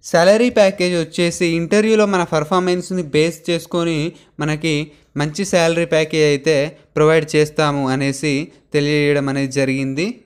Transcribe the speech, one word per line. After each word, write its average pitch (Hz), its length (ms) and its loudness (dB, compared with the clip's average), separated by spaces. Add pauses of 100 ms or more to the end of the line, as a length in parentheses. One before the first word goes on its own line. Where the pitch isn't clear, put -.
శాలరీ 202 380 4 (120)
ప్యాకేజ్ 190 420 2
వచ్చేసి 170 460 -2 (120)
ఇంటర్వ్యూలో 214 540 2
మన 180 100 0 (120)
పర్ఫార్మెన్స్‌ని 180 680 -2 (120)
బేస్ 160 240 0 (100)
చేసుకొని 170 480 -2 (460)
మనకి 151 300 -2 (480)
మంచి 151 300 -4
శాలరీ 170 440 2
ప్యాకేజ్ 156 360 2
అయితే 147 260 0 (400)
ప్రొవైడ్ 151 380 4
చేస్తాము 151 480 0 (120)
అనేసి 139 400 -2 (400)
తెలియజేయడం 147 580 0
అనేది 135 280 -4
జరిగింది. 135 460 -2 (200)